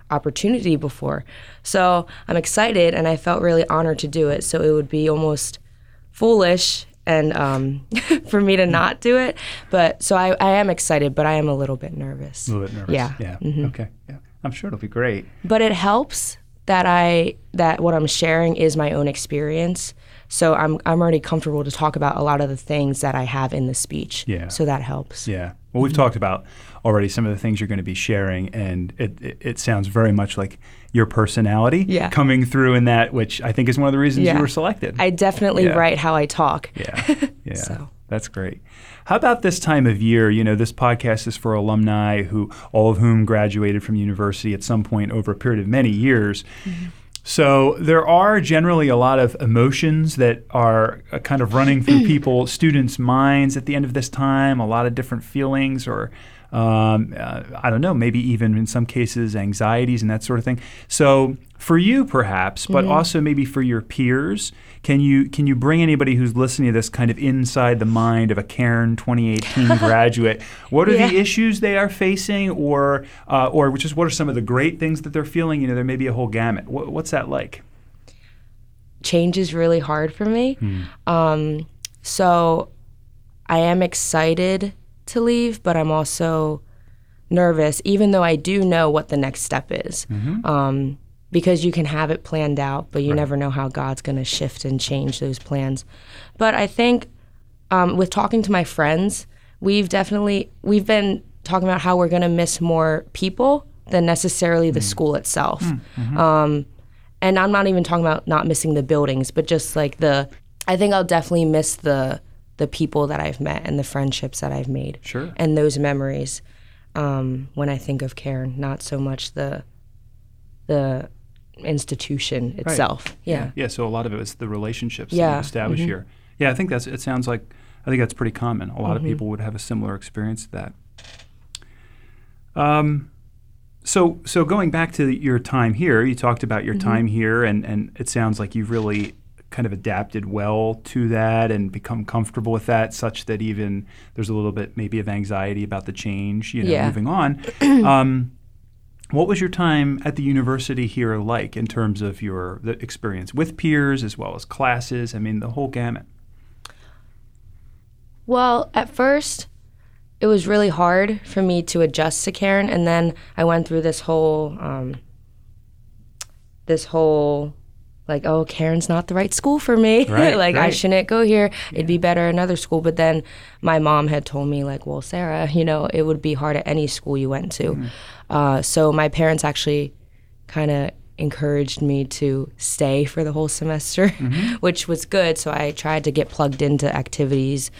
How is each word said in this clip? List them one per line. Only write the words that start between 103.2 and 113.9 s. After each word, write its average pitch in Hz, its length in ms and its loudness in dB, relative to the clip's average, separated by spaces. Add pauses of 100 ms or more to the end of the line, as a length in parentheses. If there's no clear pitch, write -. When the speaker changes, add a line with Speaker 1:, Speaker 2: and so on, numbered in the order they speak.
Speaker 1:
than 180 160 4
necessarily 170 640 0
the - 80 0
Speaker 2:
Mm. - 40 -2
Speaker 1:
school 147 300 0
itself. - 480 -2
Speaker 2:
Mm, 156 180 -2 (160)
mm-hmm. 123 220 -4
Speaker 1:
Um, 151 480 2 (560)
and 190 160 4
I'm 196 140 2
not 196 160 2
even 180 160 2
talking 170 200 0
about 156 220 0
not 160 220 0
missing 160 260 0
the 147 80 2
buildings, 135 480 0
but 156 160 -2
just, - 300 -2
like, 147 220 -2
the, 139 300 2 (380)
I 185 100 2
think 202 180 2
I'll 190 100 2
definitely 170 400 2
miss 156 320 2
the, 135 440 -2 (360)
the 147 100 -2
people 147 400 -2
that 147 140 -6
I've 147 200 -6
met 147 240 -4
and 143 140 -4
the 135 60 -4
friendships 139 560 -6